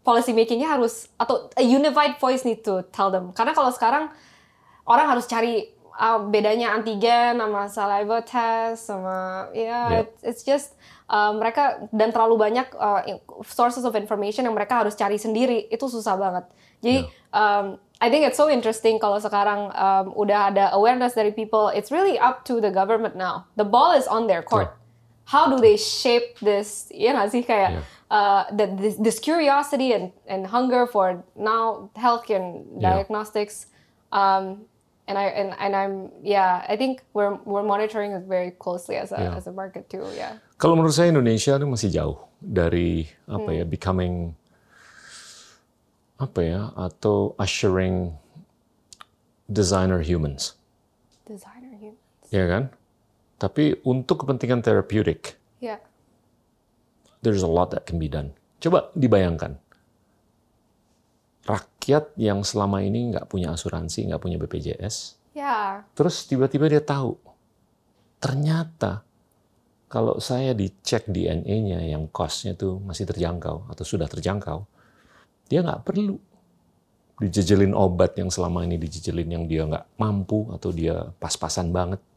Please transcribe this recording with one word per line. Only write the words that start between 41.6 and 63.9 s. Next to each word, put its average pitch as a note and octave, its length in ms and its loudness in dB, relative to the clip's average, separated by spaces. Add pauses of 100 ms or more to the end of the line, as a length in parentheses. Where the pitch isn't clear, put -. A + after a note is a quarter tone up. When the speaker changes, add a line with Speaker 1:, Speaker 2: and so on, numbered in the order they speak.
Speaker 2:
masih A#2 240 -2
jauh D2+ 260 -2 (220)
dari, E2+ 720 0 (180)
apa - 240 -6
Speaker 1:
Hmm. E2 80 -2
Speaker 2:
ya, F2 60 -2
becoming, F2 720 -4 (1900)
apa C3 240 -4
ya, E2+ 160 -2 (160)
atau G2+ 640 0
ushering F#2 720 0 (1400)
designer F#2 560 2
humans. D#2 500 -4 (720)
Speaker 1:
Designer B3 500 -20
humans. G#3+ 240 -20 (320)
Speaker 2:
Iya F#2+ 160 0
kan? F#2 160 0 (760)
Tapi D3 420 0
untuk B2+ 400 0
kepentingan B2 380 0
therapeutic, G#2 800 0 (200)
Speaker 1:
Iya. A3 200 -10 (1400)
Speaker 2:
There's G2+ 240 2
a E2 60 2
lot F2 200 2
that - 140 -8
can E2+ 160 -4
be D2+ 80 -4
done. D2 240 -6 (260)
Coba - 340 0
dibayangkan. F#2 680 2 (1800)
Rakyat - 800 -2
yang G2+ 240 0
selama G2 400 -2
ini A2+ 320 -2
nggak - 100 -8
punya F2+ 240 -4
asuransi, E2+ 600 -6